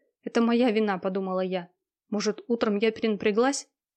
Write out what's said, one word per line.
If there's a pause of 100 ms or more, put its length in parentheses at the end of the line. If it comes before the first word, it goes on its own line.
(240)
"Это
моя
вина",
подумала
я. (400)
Может,
утром
я
перенапряглась? (300)